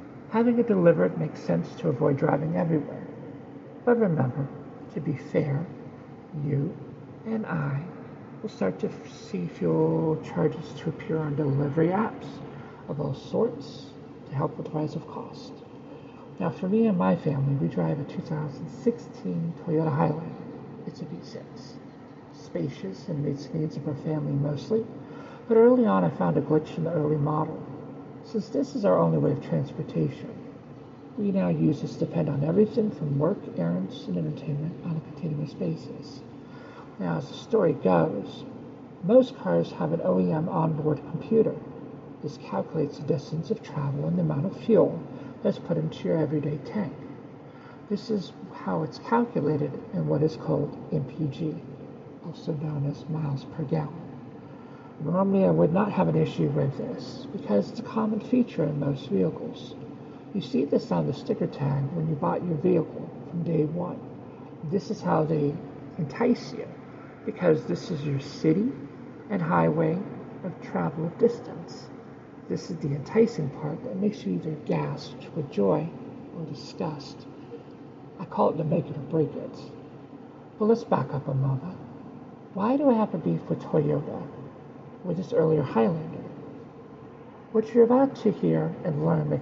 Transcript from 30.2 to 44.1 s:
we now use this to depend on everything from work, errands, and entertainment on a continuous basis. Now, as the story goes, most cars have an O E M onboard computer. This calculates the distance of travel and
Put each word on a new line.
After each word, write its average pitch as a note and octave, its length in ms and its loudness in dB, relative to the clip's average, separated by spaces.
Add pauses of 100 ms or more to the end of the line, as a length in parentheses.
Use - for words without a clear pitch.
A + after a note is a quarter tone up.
we G3+ 160 0
now F#3 160 2
use D#3 320 4
this - 140 -4
to - 100 0
depend D#3+ 240 0
on C#3 160 0
everything G#3+ 460 4
from C#3+ 280 -2
work, D#3+ 200 2 (180)
errands, F3 500 -2
and F2+ 120 -2
entertainment D3 640 -4
on D#3+ 140 -2
a - 140 -10
continuous D3+ 420 -4
basis. - 640 -6 (760)
Now, E3 220 0
as C#3+ 100 -4
the - 60 -12
story F#3 380 4
goes, F#2 720 2 (580)
most B3 340 8
cars E3+ 360 2
have D#3+ 200 0
an E3 120 0
O F#3 160 4
E F3+ 100 4
M E3 180 0
onboard D#3+ 520 2 (100)
computer. G3 460 4 (680)
This C#3+ 140 -6
calculates - 600 -2
the C#3+ 100 -8
distance D#3+ 420 0
of - 140 -2
travel C#3+ 420 -2
and E3+ 100 2